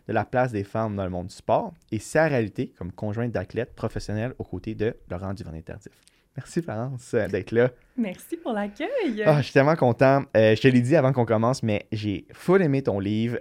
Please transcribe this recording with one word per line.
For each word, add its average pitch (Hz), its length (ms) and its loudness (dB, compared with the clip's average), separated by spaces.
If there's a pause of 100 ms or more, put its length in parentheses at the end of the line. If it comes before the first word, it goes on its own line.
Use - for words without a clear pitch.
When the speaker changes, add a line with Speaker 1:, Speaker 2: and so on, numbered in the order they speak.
Speaker 1:
de 104 60 -6
la 107 120 0
place 127 260 0
des 101 120 -4
femmes 110 320 -4
dans 98 80 -4
le 90 80 -4
monde 90 160 -6
du - 80 -16
sport 170 400 -2 (160)
et 110 80 -2
sa 156 260 2
réalité 123 500 -2
comme 87 160 -10
conjointe 110 400 -4
d'athlète 104 440 -6
professionnelle 107 640 -6
aux 92 40 -8
côtés - 300 -10
de 110 220 -2 (160)
Laurent 95 240 -6
Duvernay-Tardif. 82 560 -14 (480)
Merci - 220 -6
Florence, 123 540 -6
euh, 104 120 0
d'être 95 240 -4
là. 120 200 2 (260)
Speaker 2:
Merci 220 400 -6
pour 311 160 -8
l'accueil. 220 720 -4
Speaker 1:
Ah, 151 120 4
je 135 80 0
suis - 80 -14
tellement 147 220 4
content. 135 460 4 (160)
Euh, 110 180 8
je - 60 -4
te 135 60 6
l'ai 127 140 6
dit 127 140 2
avant 131 160 4
qu'on 120 140 2
commence, 113 380 0
mais 104 280 -2
j'ai 104 400 -4
full 190 300 2
aimé 135 220 2
ton 104 160 0
livre. 110 420 -2